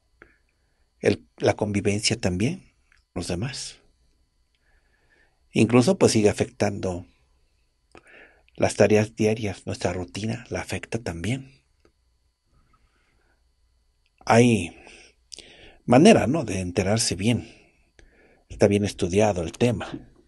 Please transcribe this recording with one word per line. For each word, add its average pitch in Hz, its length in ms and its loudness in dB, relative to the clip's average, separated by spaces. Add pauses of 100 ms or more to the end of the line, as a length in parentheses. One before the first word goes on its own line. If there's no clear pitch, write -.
(1000)
el, - 260 -2 (120)
la 104 160 0
convivencia 101 640 -2
también 104 560 -4 (380)
con 180 80 -6
los - 80 -8
demás. - 500 -8 (1700)
Incluso, 123 460 4
pues, 113 140 4
sigue 107 160 4
afectando 95 800 -4 (1500)
las - 220 -2
tareas 107 400 2
diarias, 107 500 -4
nuestra 98 280 -6
rutina 101 560 -10
la 90 100 -6
afecta 98 400 -8
también. 95 640 -8 (2500)
Hay 113 500 4 (1080)
manera, 143 420 6
¿no?, 143 160 -2
de 95 160 -6
enterarse 95 560 -2
bien 101 460 -4 (920)
está - 160 4
bien 101 160 0
estudiado 98 580 0
el 82 120 -8
tema. 113 360 -2 (380)